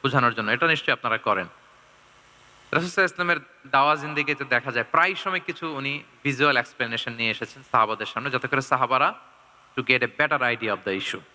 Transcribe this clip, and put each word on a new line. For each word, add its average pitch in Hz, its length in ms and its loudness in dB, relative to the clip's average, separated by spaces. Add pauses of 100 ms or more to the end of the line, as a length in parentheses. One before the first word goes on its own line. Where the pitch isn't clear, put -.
বোঝানোর 127 300 2
জন্য। 107 180 -2
এটা 143 160 2
নিশ্চয়ই 151 260 2
আপনারা 113 240 -2
করেন। 95 300 0 (1200)
রাসূল 175 180 -2
সাল্লাল্লাহু 180 320 0
আলাইহি 175 100 0
ওয়াসাল্লামের 139 400 -6
দাওয়া 143 240 4
জিন্দেগিতে 147 500 -4
দেখা 127 260 0
যায়, 117 200 0
প্রায় 180 240 4
সময় 185 240 -4
কিছু 165 360 -8
উনি 139 280 -6 (200)
ভিজুয়াল 139 340 4
এক্সপ্লেনেশন 117 560 -4
নিয়ে 117 180 -2
এসেছেন 120 400 -8
সাহাবাদের 110 340 2
সামনে, 123 240 -6
যাতে 131 180 -2
করে 135 140 2
সাহাবারা 131 520 2 (640)
to 107 60 -4
get 127 160 2
a 120 180 0
better 147 220 2
idea 113 320 0
of 98 180 -2
the 95 100 -2
issue - 200 -8 (160)